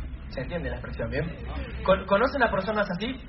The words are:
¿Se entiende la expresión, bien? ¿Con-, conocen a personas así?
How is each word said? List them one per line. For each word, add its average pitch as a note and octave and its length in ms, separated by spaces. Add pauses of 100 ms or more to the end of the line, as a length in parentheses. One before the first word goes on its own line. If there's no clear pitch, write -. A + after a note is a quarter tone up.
(280)
¿Se C3 140
entiende E3 260
la A#2+ 80
expresión, - 320
bien? C#3+ 260 (480)
¿Con-, F#3+ 220
conocen A#3+ 380
a G#3+ 80
personas G3+ 400
así? G#3+ 280 (100)